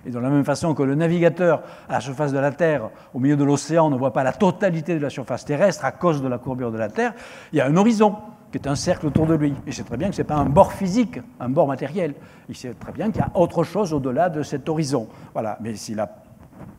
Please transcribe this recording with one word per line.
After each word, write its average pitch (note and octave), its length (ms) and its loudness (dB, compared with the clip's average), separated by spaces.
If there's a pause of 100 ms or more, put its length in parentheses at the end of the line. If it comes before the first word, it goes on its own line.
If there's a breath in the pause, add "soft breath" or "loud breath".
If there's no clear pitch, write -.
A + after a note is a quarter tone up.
Et B2+ 60 -8
de A#2+ 80 -6
la B2 100 0
même C#3+ 160 4
façon D3 300 0
que C#3+ 80 0
le C3+ 100 2
navigateur E3 720 2 (260 loud breath)
à C#3+ 40 -10
la B2 60 0
surface C3+ 320 -4
de C3+ 60 -2
la C3+ 140 0
Terre, D3 400 0 (240 loud breath)
au C3 40 -6
milieu C#3 160 4
de C#3+ 80 2
l'océan, D3+ 460 4
ne C#3 80 0
voit B2+ 160 0
pas C#3+ 100 0
la C3 100 0
totalité F3+ 600 2
de E3 80 0
la C#3+ 80 -2
surface B2 360 -8
terrestre D3 380 0
à C3 80 0
cause D3+ 300 0
de C3 60 -2
la B2 100 -2
courbure B2+ 340 -6
de A2 60 -6
la A2 120 -2
Terre, A#3 260 -2 (360 loud breath)
il D#3 60 0
y C#3 40 4
a B2+ 40 2
un D3 100 2
horizon G#3 420 4 (340)
qui C#3+ 80 -6
est - 80 -8
un C#3 80 0
cercle E3 320 0
autour D#3 180 4
de D#3+ 80 4
lui. D3 220 2 (100)
Et - 60 -8
c'est A#2 120 -8
très A#2+ 140 -8
bien F3 120 -2
que E3+ 60 -6
ce D#3+ 60 -2
n'est C3+ 60 -4
pas D3+ 80 -2
un D3 100 2
bord D3 280 4
physique, G3 460 -2 (200)
un A#2+ 100 -6
bord D3 180 4
matériel. C#3+ 460 -2 (340 loud breath)
Il A#2 80 -12
sait B2 240 -12
très - 120 -14
bien - 180 -4
qu'il - 120 0
y - 40 2
a B2 80 -6
autre E3+ 300 2
chose F#3+ 300 -2
au-delà C#3 360 2
de D3+ 140 -4
cet C#3 260 -6
horizon. C#3 380 0 (260 loud breath)
Voilà. A2 260 -4
Mais A2+ 140 -6
s'il G#2+ 260 -8
a, G#2 80 -2 (720)